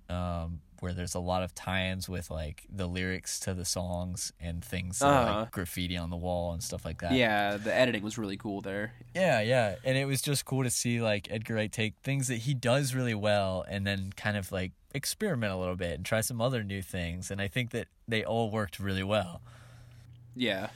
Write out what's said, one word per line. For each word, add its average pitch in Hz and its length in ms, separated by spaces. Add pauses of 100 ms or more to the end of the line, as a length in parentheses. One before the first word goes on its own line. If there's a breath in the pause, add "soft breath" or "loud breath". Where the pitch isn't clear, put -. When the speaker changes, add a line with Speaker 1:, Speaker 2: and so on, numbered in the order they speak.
Speaker 1:
um, 85 520 (200)
where 87 120
there's 87 220
a 90 60
lot 90 220
of 90 120
tie-ins 92 540
with, 87 220
like, 80 380
the 95 180
lyrics 92 540
to 95 140
the 90 100
songs 90 760
and 85 240
things 90 340
that 139 80
are, 139 180
like, 110 100
Speaker 2:
Uh-huh. 110 180
Speaker 1:
graffiti 90 440
on 85 140
the 87 60
wall 87 360
and 85 100
stuff - 220
like 82 160
that. 90 120
Speaker 2:
Yeah, 104 440
the 104 160
editing 120 300
was 107 160
really 101 180
cool 98 240
there. 101 320 (220)
Speaker 1:
Yeah, 165 260
yeah, 110 440
and 131 120
it 139 80
was 139 160
just 143 240
cool 135 200
to 123 60
see, 120 300
like, 107 300
Edgar 113 240
Wright 107 180
take 110 300
things 135 260
that 123 100
he 120 140
does 127 420
really 123 200
well 101 540
and 98 180
then 98 300
kind 104 200
of, 95 160
like, 92 200 (200)
experiment 139 600
a 92 40
little 92 200
bit 85 180
and 82 100
try 110 160
some 113 200
other 120 220
new 98 200
things, 90 480
and 98 100
I 98 80
think 123 220
that 117 160 (200)
they 110 180
all 113 260
worked 104 280
really 95 240
well. 95 380 (920 loud breath)
Speaker 2:
Yeah. 107 420